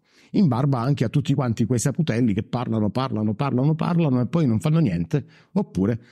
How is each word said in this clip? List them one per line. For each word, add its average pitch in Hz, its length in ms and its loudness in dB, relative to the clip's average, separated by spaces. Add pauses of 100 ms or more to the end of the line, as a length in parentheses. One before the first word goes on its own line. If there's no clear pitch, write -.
(340)
In 190 140 4
barba 131 300 0
anche 127 260 0
a 107 40 0
tutti 139 260 0
quanti 123 320 0
quei 123 120 0
saputelli 123 540 0
che 98 100 -2
parlano, 113 460 -2
parlano, 107 460 -2
parlano, 135 400 0
parlano 160 460 0
e 120 80 0
poi 165 180 0
non 110 140 2
fanno 156 180 0
niente, 107 480 -2 (260)
oppure 113 480 -2 (120)